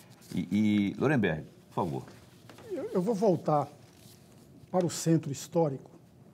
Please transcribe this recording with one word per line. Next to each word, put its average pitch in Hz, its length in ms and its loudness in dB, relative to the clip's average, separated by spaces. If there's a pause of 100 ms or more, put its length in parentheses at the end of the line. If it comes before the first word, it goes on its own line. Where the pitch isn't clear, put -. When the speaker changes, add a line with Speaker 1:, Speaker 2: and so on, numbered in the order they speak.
(340)
Speaker 1:
E, 90 140 -2 (480)
e, - 20 -
Lorenberg, 110 460 2 (260)
por - 40 -20
favor. 78 300 -4 (680)
Speaker 2:
Eu, 359 220 -8
eu 190 80 0
vou 214 140 0
voltar 160 520 2 (1040)
para 180 140 2
o 156 40 0
Centro 160 420 0
Histórico, 143 600 -2 (420)